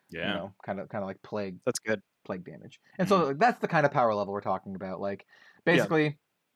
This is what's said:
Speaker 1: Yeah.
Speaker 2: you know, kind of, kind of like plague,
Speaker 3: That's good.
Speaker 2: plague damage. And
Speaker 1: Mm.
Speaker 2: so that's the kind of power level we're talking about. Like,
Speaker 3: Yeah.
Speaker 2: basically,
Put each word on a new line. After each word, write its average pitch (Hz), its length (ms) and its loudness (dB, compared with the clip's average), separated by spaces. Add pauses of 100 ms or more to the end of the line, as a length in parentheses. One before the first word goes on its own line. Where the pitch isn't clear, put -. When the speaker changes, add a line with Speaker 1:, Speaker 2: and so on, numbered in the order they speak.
Speaker 1:
Yeah. 82 140 -10
Speaker 2:
you 101 100 -2
know, 101 220 -8 (100)
kind 98 140 -6
of, 92 100 -12
kind 104 140 -6
of 95 40 -6
like 95 160 -12
plague, 98 420 -8
Speaker 3:
That's 123 140 -2
good. 107 220 -2 (240)
Speaker 2:
plague 92 200 -8
damage. - 340 -18 (200)
And 180 80 0
Speaker 1:
Mm. - 20 -4
Speaker 2:
so 170 240 4
that's 220 260 2
the - 100 -2
kind 151 160 4
of 135 80 4
power 120 220 4
level 98 180 -2
we're 101 80 -2
talking 95 340 -4
about. 92 260 -8
Like, 98 260 -6 (440)
Speaker 3:
Yeah. 175 160 4
Speaker 2:
basically, 151 320 2 (360)